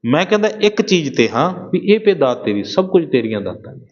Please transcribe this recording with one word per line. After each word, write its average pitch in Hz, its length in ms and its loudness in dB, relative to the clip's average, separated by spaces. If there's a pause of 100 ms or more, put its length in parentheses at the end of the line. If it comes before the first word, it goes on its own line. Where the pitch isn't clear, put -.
ਮੈਂ," 170 220 2
ਕਹਿੰਦਾ, 214 220 2
"ਇੱਕ 214 340 0
ਚੀਜ਼ 156 340 0
ਤੇ 117 120 4
ਹਾਂ 151 400 -2
ਵੀ 180 160 -2
ਇਹ 208 160 4
ਪੇ 208 140 2
ਦਾਤ 135 300 0
ਤੇਰੀ, 101 200 -2
ਸਭ 190 240 -2
ਕੁਝ 170 220 2
ਤੇਰੀਆਂ 113 300 0
ਦਾਤਾਂ - 340 -10
ਨੇ। - 180 -20